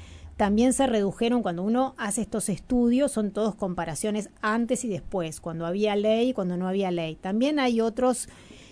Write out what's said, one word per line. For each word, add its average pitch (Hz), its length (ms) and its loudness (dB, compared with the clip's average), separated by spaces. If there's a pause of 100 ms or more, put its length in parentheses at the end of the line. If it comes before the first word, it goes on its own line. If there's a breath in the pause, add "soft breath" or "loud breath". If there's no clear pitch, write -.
(360 loud breath)
También 220 380 4
se 269 120 4
redujeron, 233 560 2
cuando 175 200 -2
uno 247 340 0
hace 226 240 -4
estos 208 300 -4
estudios, 247 600 2
son 208 200 -2
todos 208 240 -2
comparaciones 185 760 -4 (140)
antes 233 420 0
y 240 40 -4
después, 170 520 -6
cuando 165 240 -8
había 202 320 0
ley 220 340 2
y - 40 2
cuando 180 240 -2
no 185 100 -2
había 190 220 0
ley. 165 260 -2
También 254 420 0
hay 240 220 2
otros, 240 480 0 (440 loud breath)